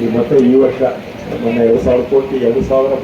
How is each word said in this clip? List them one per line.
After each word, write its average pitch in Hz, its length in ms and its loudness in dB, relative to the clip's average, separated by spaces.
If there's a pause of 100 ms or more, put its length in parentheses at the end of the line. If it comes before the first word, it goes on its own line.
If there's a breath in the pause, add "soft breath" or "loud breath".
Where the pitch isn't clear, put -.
ಈ 113 140 -2
ಮತ್ತೆ 143 180 0
ಈ 127 180 4
ವರ್ಷ - 280 2 (600)
ಮೊನ್ನೆ 117 220 0
ಎರಡು 117 180 2
ಸಾವಿರ 123 160 2
ಕೋಟಿ, 135 360 -2
ಎರಡು 120 260 0
ಸಾವಿರ 135 280 0 (140)